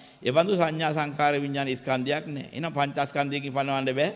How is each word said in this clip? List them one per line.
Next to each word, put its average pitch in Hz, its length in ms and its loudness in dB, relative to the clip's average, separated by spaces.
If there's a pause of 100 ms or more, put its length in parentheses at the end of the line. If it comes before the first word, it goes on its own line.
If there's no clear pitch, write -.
(180)
එබඳු 165 360 2
සංඥා, 160 380 2
සංකාර, 147 440 2
විඥාන 139 340 0
ස්කන්ධයක් 131 560 -2
නැහැ. 143 240 -8
එහෙනම් 160 220 -6
පංචස්කන්ධයකින් 143 800 -2
පනවන්න 135 380 0
බෑ. 143 260 2